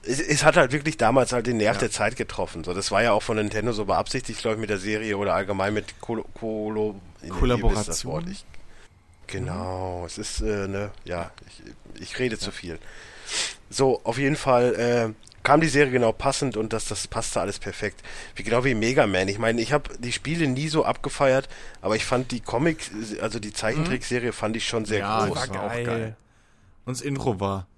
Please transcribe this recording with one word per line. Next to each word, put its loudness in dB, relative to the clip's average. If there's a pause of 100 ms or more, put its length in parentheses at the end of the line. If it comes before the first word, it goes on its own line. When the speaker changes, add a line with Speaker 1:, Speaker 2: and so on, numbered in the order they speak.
Speaker 1:
es, -2
es 2
hat 8
halt 6
wirklich -2
damals 4
halt 0
den 2
Nerv 4
Speaker 2:
Ja. -2
Speaker 1:
der 0
Zeit 0
getroffen. -6
So, -4
das -4
war 4
ja 4
auch 4
von 0
Nintendo 0
so -2
beabsichtigt, -2
glaub 0
ich, -6
mit -4
der 0
Serie -2
oder 0
allgemein 0
mit -6
Kolo-, -6
Kolo-, -4 (260)
ihr -
wisst -12
das -6
Speaker 2:
Kollaboration. 2
Speaker 1:
Wort, -4
ich, -14 (840)
genau, -6
Speaker 2:
Mhm. -6
Speaker 1:
es -12
ist, -4
äh, 0
ne, -4 (160)
ja, -6 (680)
ich, -12
ich -10
rede 0
Speaker 2:
Ja. -10
Speaker 1:
zu -4
viel. -10 (920)
So, 4
auf -2
jeden 2
Fall, 6 (400)
äh, - (300)
kam 8
die 4
Serie 6
genau 6
passend 0
und -2
das, -2
das -6
passte -2
alles -2
perfekt. -6 (320)
Wie, -10
genau 2
wie 4
Mega 4
Man. 2
Ich -2
meine, 2
ich 0
hab 0 (100)
die -4
Spiele 0
nie 0
so 2
abgefeiert, 2 (320)
aber 2
ich 0
fand 0
die -4
Comic-, 0 (300)
also -4
die -6
Zeichentrickserie -2
Speaker 2:
Mhm. -4
Speaker 1:
fand -2
ich -4
schon -2
sehr 0
Speaker 2:
Ja, 2
Speaker 1:
groß. -2
Speaker 2:
das -4
war -4
auch -4
Speaker 3:
Geil. -4
Speaker 2:
geil. -4 (720)
Und -6
das -8
Intro -2
war -2 (100)